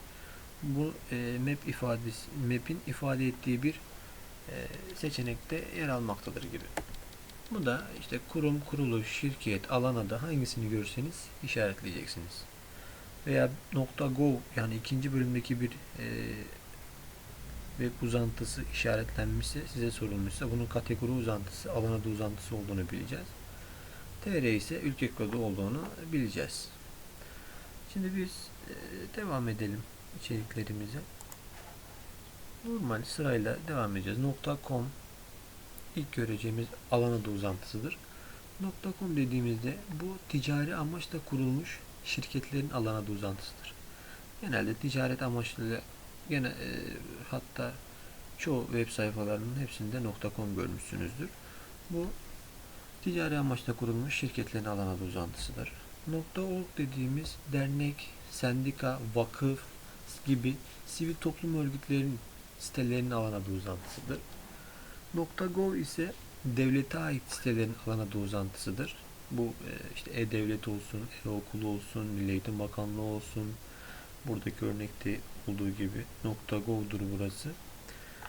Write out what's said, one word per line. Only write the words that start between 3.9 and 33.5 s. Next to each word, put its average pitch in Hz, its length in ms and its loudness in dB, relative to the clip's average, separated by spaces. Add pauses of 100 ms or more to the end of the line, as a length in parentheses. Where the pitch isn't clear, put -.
e, 120 180 -4 (300)
seçenekte 139 680 0 (120)
yer 160 120 2
almaktadır 110 540 0
gibi. 85 220 -6 (840)
Bu 202 160 2
da 120 160 4 (180)
işte - 180 -2 (100)
kurum, 147 320 4
kuruluş, 127 480 2 (120)
şirket, 110 520 0
alan 123 240 6
adı, 104 180 2
hangisini 120 560 2
görürseniz 120 540 0 (200)
işaretleyeceksiniz. 95 1000 0 (840)
Veya 131 240 8 (220)
nokta 139 340 2
gov, 135 280 8 (220)
yani 113 200 2
ikinci 135 360 2
bölümdeki 123 480 4
bir, 120 100 4 (280)
e, 113 360 -2 (1400)
web 123 240 0
uzantısı 117 600 2 (100)
işaretlenmişse, 113 880 2 (140)
size 117 160 4
sorulmuşsa 101 600 0
bunun 117 160 4
kategori 117 440 2
uzantısı, 110 640 2
alan 113 200 4
adı 107 160 2
uzantısı 107 480 0
olduğunu 98 340 0
bileceğiz. - 360 -2 (1000)
T 180 180 4
R 117 100 8
ise 110 280 2
ülke 135 340 2
kodu 107 240 0
olduğunu 107 460 2 (280)
bileceğiz. 107 560 0 (1200)
Şimdi 190 240 2
biz, 185 140 2 (380)
e, - 480 -8
devam 147 320 2
edelim 107 340 0 (380)
içeriklerimize. 107 800 -2 (1700)
Normal 143 360 0
sırayla 123 540 2 (120)